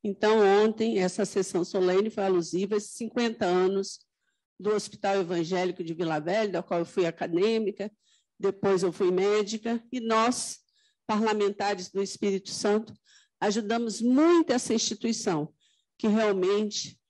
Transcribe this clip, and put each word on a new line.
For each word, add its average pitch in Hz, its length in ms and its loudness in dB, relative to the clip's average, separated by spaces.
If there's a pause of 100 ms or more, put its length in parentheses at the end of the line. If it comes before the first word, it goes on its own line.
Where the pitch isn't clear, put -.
Então, 214 380 2 (240)
ontem, 220 360 0
essa 185 260 0
sessão 185 400 -2
solene 190 440 2
foi 214 140 -4
alusiva 185 520 0
aos 208 160 -4
cinquenta 226 540 -4
anos 185 540 0 (580)
do 190 120 -4
Hospital 202 480 -2
Evangélico 180 680 -2
de 165 100 -8
Vila 160 260 -2
Velha, 196 320 -2
da 170 120 -4
qual 175 160 -2
eu 170 60 -2
fui 175 200 -2
acadêmica, 196 880 -2 (480)
depois 196 440 0
eu 175 100 0
fui 180 180 0
médica, 214 800 0
e 254 80 -6
nós, 226 600 0 (460)
parlamentares 208 840 0
do 196 120 -4
Espírito 196 500 -4
Santo, 214 420 -2 (480)
ajudamos 214 580 -2
muito 302 540 4
essa 247 200 0
instituição, 220 800 -2 (460)
que 226 100 -2
realmente 208 920 0 (120)